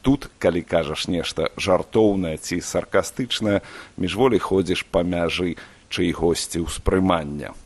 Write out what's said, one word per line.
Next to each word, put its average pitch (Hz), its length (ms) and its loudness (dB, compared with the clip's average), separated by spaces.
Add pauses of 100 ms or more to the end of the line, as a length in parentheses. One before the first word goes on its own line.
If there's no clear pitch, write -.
Тут, - 360 2
калі 87 240 0
кажаш 80 460 -2
нешта 82 480 -2
жартоўнае 95 800 2
ці 85 260 -4
саркастычнае, 101 960 -2 (360)
міжволі 98 420 2
ходзіш 92 500 0
па 92 140 2
мяжы 87 540 -2 (340)
чыйгосьці 82 720 0
ўспрымання. 80 880 0 (140)